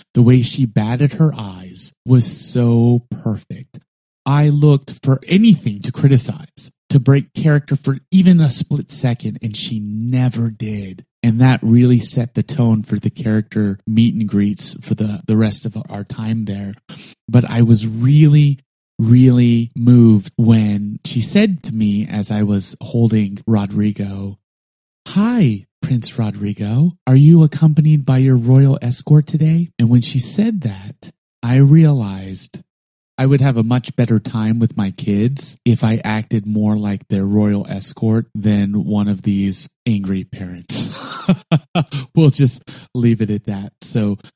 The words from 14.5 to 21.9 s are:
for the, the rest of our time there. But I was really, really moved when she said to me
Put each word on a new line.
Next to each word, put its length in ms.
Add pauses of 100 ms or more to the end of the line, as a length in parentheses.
for 120
the, 300
the 100
rest 300
of 100 (120)
our 140
time 440
there. 280 (540)
But 160
I 180
was 240
really, 720 (400)
really 800
moved 600
when 680
she 160
said 440
to 100
me 340